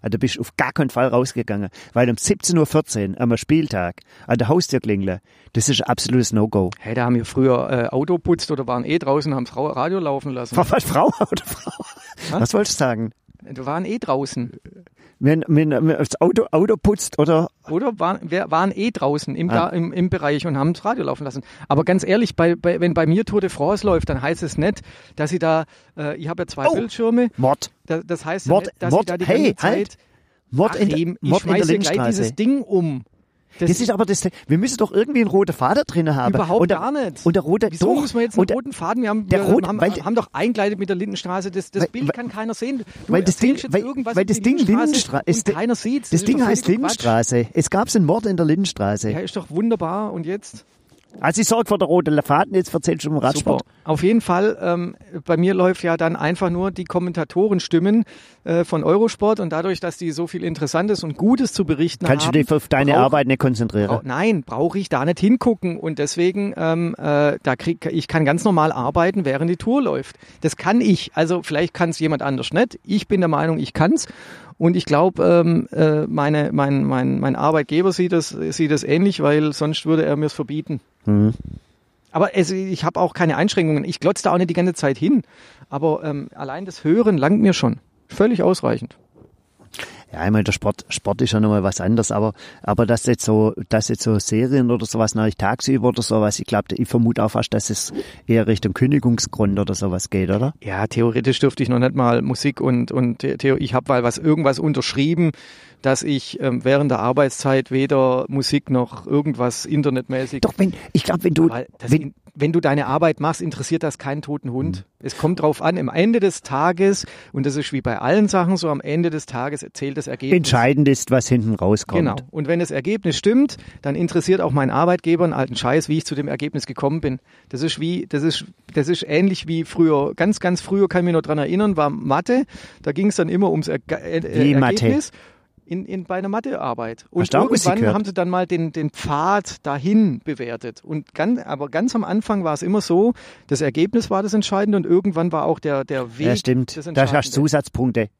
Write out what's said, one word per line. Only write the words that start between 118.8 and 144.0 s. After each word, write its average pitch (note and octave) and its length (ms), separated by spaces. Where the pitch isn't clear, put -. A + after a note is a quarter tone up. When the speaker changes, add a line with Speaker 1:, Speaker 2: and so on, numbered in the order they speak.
Speaker 2:
Ende E3 300
des D#3 160
Tages C#3 360
erzählt C#3 360
es C#3+ 60
das C#3 60
Ergebnis. C3+ 260
Speaker 1:
Entscheidend C#3 520
ist, - 220
was B2+ 180
hinten A2+ 260
rauskommt. G2 460
Speaker 2:
Genau. C3 160
Und D3+ 180
wenn E3+ 120
das D#3+ 100
Ergebnis E3 460
stimmt, B3 400
dann C#3 120
interessiert F3 460
auch D#3+ 120
mein C3+ 180
Arbeitgeber E3 540
einen E3 80
alten B2+ 240
Scheiß, C#3 320
wie D#3 100
ich D#3 60
zu - 100
dem C#3+ 140
Ergebnis C#3+ 380
gekommen C#3+ 340
bin. C3 180
Das B2+ 140
ist E3+ 180
wie, E3+ 280
das C#3+ 140
ist, D#3 220
das D3 140
ist E3+ 180
ähnlich F3 420
wie E3 160
früher, D3+ 500
ganz, G3+ 260
ganz F3+ 200
früher, G3 280
kann F3+ 120
ich F3 60
mich F3 80
noch D#3 80
dran D3+ 160
erinnern, F#3+ 380
war D3 140
Mathe. F3 540
Da D3+ 100
ging's G3 240
dann E3 120
immer F3+ 220
ums D#3 180
Erge-, D#3 340
äh, D#3+ 420
Speaker 1:
Wie C#3+ 100
Mathe? B2 300
Speaker 2:
Ergebnis. C4+ 260
In, F#3 200
in, F#3+ 180
bei F3+ 120
einer F#3+ 120
Mathearbeit. C3 840
Und F3 120
Speaker 1:
Hast F3 100
du C#3 60
auch C4 100
Musik - 160
Speaker 2:
irgendwann F#3 160
Speaker 1:
gehört? G#3 140
Speaker 2:
haben G#3 100
sie G3 80
dann F3 160
mal F3+ 180
den, E3 260
den D#3 180
Pfad F3+ 760
dahin D3+ 580
bewertet. A#2+ 640
Und - 300
ganz, A3 260
aber C#3+ 300
ganz G#3 240
am A3 100
Anfang G3 400
war D#3 80
es D3 80
immer F#3+ 220
so, G3+ 320
das C#3+ 160
Ergebnis D#3+ 480